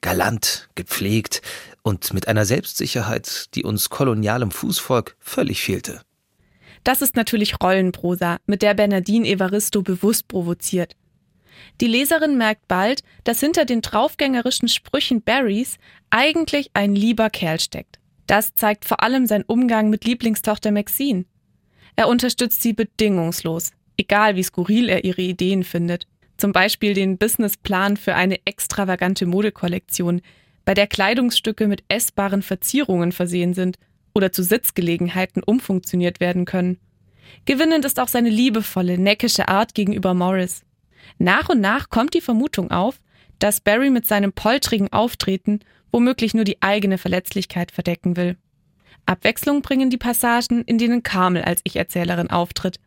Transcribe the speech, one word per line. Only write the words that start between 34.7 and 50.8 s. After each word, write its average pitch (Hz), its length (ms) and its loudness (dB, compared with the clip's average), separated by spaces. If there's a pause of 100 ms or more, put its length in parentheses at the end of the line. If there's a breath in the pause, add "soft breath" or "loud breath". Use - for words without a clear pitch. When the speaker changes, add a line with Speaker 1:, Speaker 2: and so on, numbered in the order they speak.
Speaker 2:
umfunktioniert 180 800 0
werden 180 240 0
können. 180 340 -2 (680 soft breath)
Gewinnend 302 400 2
ist 277 160 -2
auch 247 80 0
seine 240 220 2
liebevolle, 208 680 0
neckische 202 500 2
Art 202 260 0
gegenüber 190 380 0
Morris. 180 500 0 (560 soft breath)
Nach 180 300 2
und 269 120 4
nach 214 280 0
kommt 240 260 0
die 339 60 2
Vermutung 226 500 -2
auf, 196 300 -2 (380 soft breath)
dass 208 220 0
Barry 247 300 2
mit 240 160 2
seinem 202 260 2
poltrigen 226 600 0
Auftreten 208 680 -2 (320 soft breath)
womöglich 240 420 2
nur 220 100 2
die - 180 -2
eigene 196 360 2
Verletzlichkeit 185 720 -4
verdecken 175 460 -2
will. 180 200 -2 (720 soft breath)
Abwechslung 247 560 0
bringen 262 260 2
die 247 100 0
Passagen, 240 640 0
in 233 160 0
denen 240 240 2